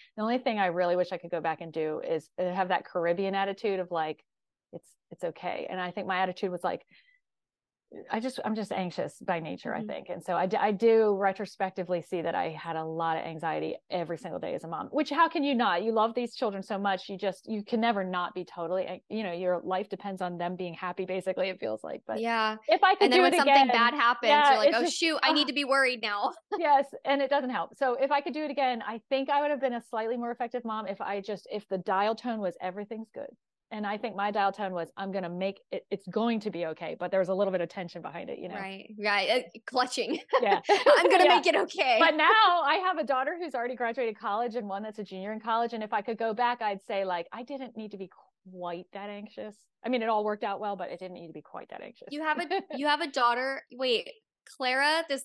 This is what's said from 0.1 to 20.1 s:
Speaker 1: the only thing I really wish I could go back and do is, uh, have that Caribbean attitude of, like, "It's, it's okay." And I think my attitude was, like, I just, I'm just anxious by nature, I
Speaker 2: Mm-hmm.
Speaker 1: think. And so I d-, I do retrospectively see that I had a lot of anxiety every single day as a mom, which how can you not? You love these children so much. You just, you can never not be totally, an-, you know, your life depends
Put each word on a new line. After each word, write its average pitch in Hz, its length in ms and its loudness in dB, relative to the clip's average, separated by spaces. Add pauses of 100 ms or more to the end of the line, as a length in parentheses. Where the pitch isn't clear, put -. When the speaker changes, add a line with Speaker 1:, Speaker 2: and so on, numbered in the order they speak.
Speaker 1:
the 214 80 -4
only 233 140 0
thing 240 220 -2
I 190 80 4
really 175 300 2
wish 180 140 0
I 185 60 -6
could 170 140 -12
go 170 100 -2
back 160 200 -4
and 165 100 -10
do 156 300 -2
is, 160 360 -4
uh, 180 140 0
have 180 180 -2
that - 160 0
Caribbean 185 500 0
attitude 196 440 -2
of, 180 120 -6
like, 156 320 -4 (500)
"It's, 170 140 -18 (240)
it's 175 120 -10
okay." 175 460 -6
And 185 120 -6
I 180 100 -6
think 185 160 -8
my 185 120 -2
attitude 185 320 -2
was, 175 120 -6
like, 175 220 -4 (1200)
I 220 120 -2
just, 247 240 -6
I'm 220 100 -2
just 214 160 -6
anxious - 480 -4
by 170 220 -2
nature, - 340 -8
I - 40 -6
Speaker 2:
Mm-hmm. 220 80 -8
Speaker 1:
think. - 220 -10
And 175 140 -10
so 180 120 -2
I 170 100 2
d-, 185 120 -2
I 214 140 2
do 220 440 6
retrospectively 190 840 -2
see 180 200 -4
that 165 140 -2
I - 140 0
had 160 280 -8
a 160 80 -4
lot 160 320 -2
of - 60 -6
anxiety 160 520 -6 (140)
every 170 280 -4
single 175 220 -10
day - 140 -6
as - 100 -6
a 160 40 -12
mom, 170 240 -8
which 294 180 -2
how 320 180 4
can 320 160 -2
you 277 120 2
not? 202 280 2
You 226 80 0
love 226 240 2
these 240 200 -4
children 196 280 -4
so 202 140 -6
much. 196 320 -2
You 196 80 -8
just, 185 320 -6
you 214 140 -4
can 220 180 0
never 220 220 0
not 180 300 -4
be 180 120 -8
totally, 180 400 -4
an-, 185 240 -10
you 220 140 -4
know, 180 100 -4
your 180 300 0
life 185 260 -4
depends 196 320 -8